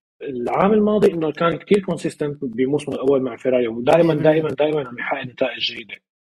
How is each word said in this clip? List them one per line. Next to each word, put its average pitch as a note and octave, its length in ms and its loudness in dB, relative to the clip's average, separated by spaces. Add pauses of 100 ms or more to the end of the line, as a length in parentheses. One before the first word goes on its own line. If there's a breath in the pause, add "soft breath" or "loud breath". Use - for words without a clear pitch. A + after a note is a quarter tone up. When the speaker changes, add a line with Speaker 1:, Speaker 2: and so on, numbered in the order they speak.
(220)
Speaker 1:
العام C#3 520 0
الماضي G#3 400 4
إنه D#3+ 180 -2
كان E3+ 260 -2
كتير G3+ 220 2
كونسيستنت D3+ 640 -6
بموسمه C3 540 -2
الأول C3+ 260 2
مع A#2+ 140 -6
فيراري، B2+ 320 0
ودائمًا، B2+ 360 4
Speaker 2:
مية E3 100 4
بالمية. D3+ 180 4
Speaker 1:
دائمًا، D#3 180 0
دائمًا D3 380 -2
عم A#2+ 100 -14
يحقق C3+ 280 -6
نتائج B2 340 -6
جيدة. A#2 360 -8 (340)